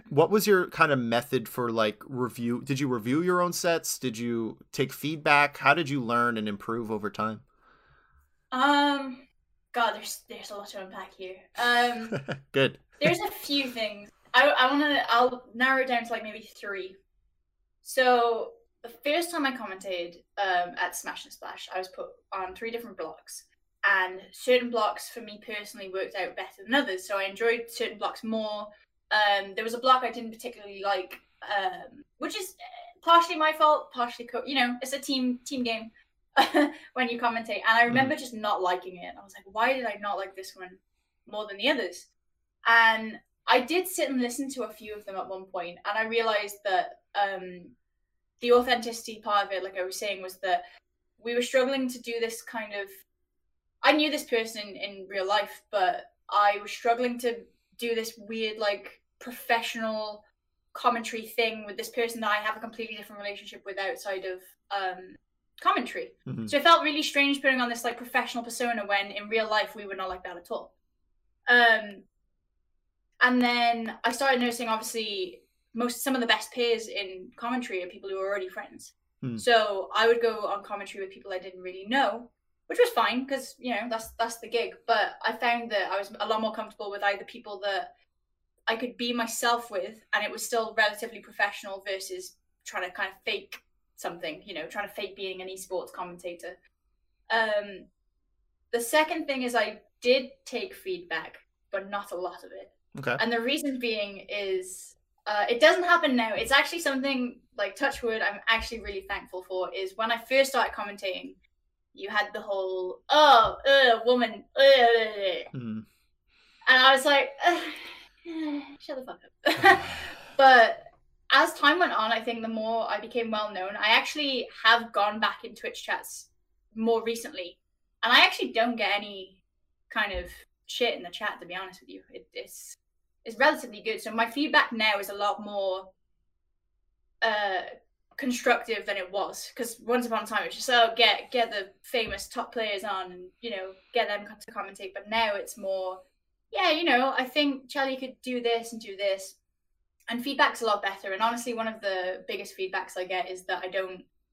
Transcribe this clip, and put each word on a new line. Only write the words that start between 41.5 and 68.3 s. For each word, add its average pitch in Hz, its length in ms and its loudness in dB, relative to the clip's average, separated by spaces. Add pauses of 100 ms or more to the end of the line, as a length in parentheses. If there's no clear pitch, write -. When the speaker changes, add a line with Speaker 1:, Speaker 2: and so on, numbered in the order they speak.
Speaker 2:
the 214 140 0
others?" 220 360 -4 (600)
And 226 520 6 (280)
I 247 140 6
did 330 280 0
sit 294 220 -2
and 254 100 0
listen 247 300 -2
to 247 140 -6
a 226 80 -8
few 214 220 -14
of 208 120 -16
them 190 100 -10
at 185 120 -8
one 190 180 -10
point, 175 380 -10
and 208 140 -2
I 220 80 0
realized 220 580 0
that, 185 360 0 (140)
um, 185 480 -2 (800)
the 240 120 2
authenticity 233 680 2
part 202 260 2
of 196 60 -10
it, 185 120 -4
like 185 140 -10
I 180 40 -2
was 185 160 -8
saying, 196 240 -4
was 185 160 -12
that 180 240 0 (560)
we 233 160 -6
were 240 80 2
struggling 262 460 2
to 247 120 -10
do 233 200 -8
this 226 220 -4
kind 214 320 -10
of, 202 140 -8 (920)
I 269 100 8
knew 302 180 2
this 294 140 -2
person 226 440 -2
in, 190 80 -16
in 196 320 -12
real 190 180 -4
life, 202 440 -2
but 185 420 0 (180)
I 208 320 4
was 202 80 -12
struggling 240 480 0
to 233 220 -4 (360)
do 233 180 -4
this 220 220 -4
weird, 220 420 -6
like, 202 420 -4 (180)
professional 220 1080 -4 (480)
commentary 233 540 -2
thing 220 400 -2
with 202 100 -12
this 220 140 -8
person 233 320 -2
that 214 80 0
I 208 60 2
have 214 200 -2
a - 40 -16
completely 226 360 -10
different 208 240 -16
relationship 202 460 -12
with 196 120 -8
outside 190 460 -6
of, 185 160 -8 (300)
um, 185 460 -6 (440)
commentary. 330 520 0 (140)
Speaker 1:
Mm-hmm. - 200 -6
Speaker 2:
So 285 100 2
it 277 60 2
felt 339 220 8
really 302 180 0
strange 277 400 0
putting 262 180 2
on 240 80 0
this, 233 160 -6
like, 233 140 -2
professional 240 460 -4